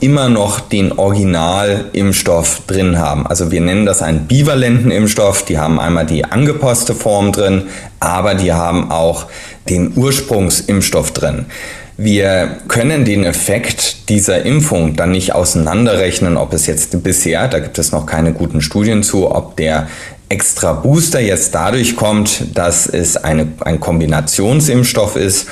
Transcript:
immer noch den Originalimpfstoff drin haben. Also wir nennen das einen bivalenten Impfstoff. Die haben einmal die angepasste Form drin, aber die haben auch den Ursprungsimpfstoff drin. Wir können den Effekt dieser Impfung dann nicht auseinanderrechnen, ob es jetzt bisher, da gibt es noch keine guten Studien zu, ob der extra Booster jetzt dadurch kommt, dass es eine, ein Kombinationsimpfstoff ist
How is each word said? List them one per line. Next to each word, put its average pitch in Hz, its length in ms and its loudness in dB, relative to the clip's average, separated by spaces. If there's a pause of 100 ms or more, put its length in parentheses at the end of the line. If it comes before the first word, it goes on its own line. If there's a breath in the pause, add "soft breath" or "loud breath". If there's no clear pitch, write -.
immer 135 280 4
noch 104 320 0
den 98 320 0
Originalimpfstoff 95 1700 0
drin 92 320 2
haben. 71 280 0
Also 85 240 -2
wir 82 120 2
nennen 98 240 2
das 98 160 2
einen 78 240 0
bivalenten 127 640 4
Impfstoff. 104 540 2
Die 80 140 -2
haben 78 220 0
einmal 82 260 0
die 80 180 0
angepasste 139 720 0
Form 101 380 2
drin, 95 300 2 (380 loud breath)
aber 92 340 0
die 90 180 2
haben 85 380 0
auch 82 360 0 (420 loud breath)
den 90 280 0
Ursprungsimpfstoff 98 1160 0
drin. 71 340 -4 (520 loud breath)
Wir 98 600 2 (100)
können 135 380 2
den 101 180 2
Effekt - 880 -2
dieser 98 320 2
Impfung 101 540 2
dann 87 160 0
nicht 92 220 0
auseinanderrechnen, 90 1000 2
ob 65 160 -2
es - 140 -2
jetzt - 360 -2
bisher, 87 460 0
da 80 100 -2
gibt 73 200 -6
es - 120 -2
noch 76 140 -2
keine 80 300 0
guten 80 260 -2
Studien 104 420 0
zu, 95 320 0
ob - 220 -4
der 78 300 0 (420 loud breath)
extra - 460 -2
Booster 156 460 2
jetzt 98 340 0
dadurch 110 420 0
kommt, 104 580 0
dass 87 320 0
es 82 300 -2
eine, 78 320 0 (120)
ein 80 200 -2
Kombinationsimpfstoff 101 1400 0
ist - 360 -2